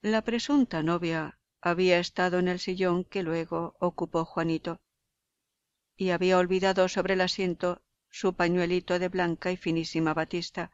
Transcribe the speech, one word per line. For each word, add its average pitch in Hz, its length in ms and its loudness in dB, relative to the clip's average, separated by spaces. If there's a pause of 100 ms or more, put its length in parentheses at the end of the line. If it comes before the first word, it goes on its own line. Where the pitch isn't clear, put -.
La 220 200 0
presunta 233 600 0
novia 165 560 -2 (220)
había 175 360 4
estado 180 400 0
en 180 100 2
el 180 120 -2
sillón 185 460 -2
que 190 180 -6
luego 165 560 -4
ocupó 170 440 -2
Juanito, 165 560 -4 (1160)
y 185 140 0
había 180 260 4
olvidado 185 520 4
sobre 190 260 0
el 185 60 2
asiento 180 600 -2 (300)
su 185 240 -2
pañuelito 180 640 0
de 180 100 -2
blanca 180 420 -2
y 180 60 -4
finísima 160 560 -2
batista 165 600 -6